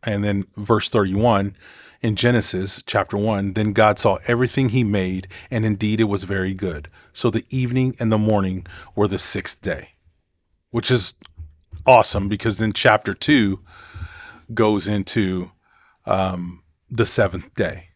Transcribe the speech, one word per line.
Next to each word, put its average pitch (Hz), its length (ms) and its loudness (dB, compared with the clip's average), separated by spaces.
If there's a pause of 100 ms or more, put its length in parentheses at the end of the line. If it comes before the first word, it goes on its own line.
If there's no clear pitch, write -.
And 101 220 -2
then 98 200 0 (120)
verse 104 320 2
thirty-one 101 680 2 (460)
in 107 140 0
Genesis 98 680 0
chapter - 320 -2
one, 101 360 0
"Then 107 200 0
God 107 260 4
saw 98 280 2
everything 123 440 0
he 123 120 2
made, 92 460 -2 (240)
and 110 120 0
indeed 107 360 0
it 113 40 6
was 98 200 -2
very 95 280 -2
good. 90 380 -8 (220)
So - 180 -2
the 113 180 -4
evening 127 520 -2
and 117 100 0
the 110 80 2
morning 98 480 0 (300)
were 104 100 2
the 95 120 -4
sixth - 440 -6
day," 76 280 -8 (800)
which 117 200 -2
is 120 240 0 (720)
awesome 107 420 6
because 104 300 -2
then 110 140 0
chapter 107 420 2
two 107 460 2 (920)
goes 107 360 2
into, 95 640 -2 (520)
um, 90 600 -4 (260)
the 110 160 0
seventh 95 480 -2
day. 92 420 -6